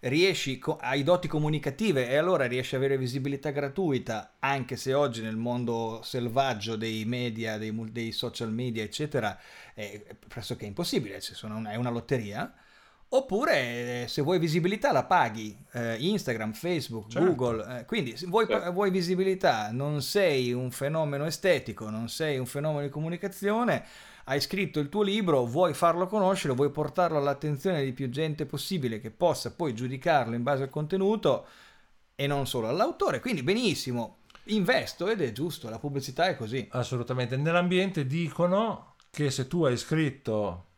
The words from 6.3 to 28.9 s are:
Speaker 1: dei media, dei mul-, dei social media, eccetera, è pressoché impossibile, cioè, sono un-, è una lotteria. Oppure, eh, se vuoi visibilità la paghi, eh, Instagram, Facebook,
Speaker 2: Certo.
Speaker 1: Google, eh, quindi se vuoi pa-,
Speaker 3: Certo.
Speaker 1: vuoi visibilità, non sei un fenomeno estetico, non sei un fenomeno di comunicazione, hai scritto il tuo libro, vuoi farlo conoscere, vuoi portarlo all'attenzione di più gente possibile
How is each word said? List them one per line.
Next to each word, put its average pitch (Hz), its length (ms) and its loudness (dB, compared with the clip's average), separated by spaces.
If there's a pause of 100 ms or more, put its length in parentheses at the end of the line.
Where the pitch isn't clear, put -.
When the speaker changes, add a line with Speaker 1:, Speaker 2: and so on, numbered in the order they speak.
Speaker 1:
dei 110 300 -4
media, 113 520 -4
dei 107 140 -4
mul-, 110 200 -6
dei 117 200 -4
social 113 400 -4
media, 113 320 -2
eccetera, 110 540 -2 (360)
è 104 280 -10 (260)
pressoché - 380 -10
impossibile, 113 560 -2
cioè, - 140 -10
sono 107 220 -10
un-, 110 100 -6
è 107 80 -8
una 123 140 -2
lotteria. 120 640 -4 (580)
Oppure, 127 920 2
eh, - 40 -6
se - 140 -2
vuoi 170 160 4
visibilità 175 540 4
la 131 120 6
paghi, 113 540 4 (140)
eh, 117 260 0
Instagram, 120 560 0
Facebook, 123 560 -2
Speaker 2:
Certo. 139 240 2
Speaker 1:
Google, 120 460 -2
eh, 113 60 -12
quindi 135 300 -2
se 180 120 -10
vuoi 214 180 4
pa-, 214 140 0
Speaker 3:
Certo. 175 120 -2
Speaker 1:
vuoi 190 200 2
visibilità, 180 800 2
non 139 320 -2
sei 135 500 2
un 127 160 -2
fenomeno 147 560 -2
estetico, 135 640 0
non 110 180 -6
sei 147 300 -2
un 127 80 -2
fenomeno 147 380 -2
di 143 60 -4
comunicazione, 190 960 -2 (420)
hai 139 140 0
scritto 165 400 -2
il 143 100 -2
tuo 208 120 0
libro, 196 460 4
vuoi 160 260 2
farlo 175 320 2
conoscere, 185 480 2
vuoi 139 160 4
portarlo 151 480 0
all'attenzione 143 680 0
di 131 100 -2
più 131 180 -4
gente 151 340 -2
possibile 127 540 -4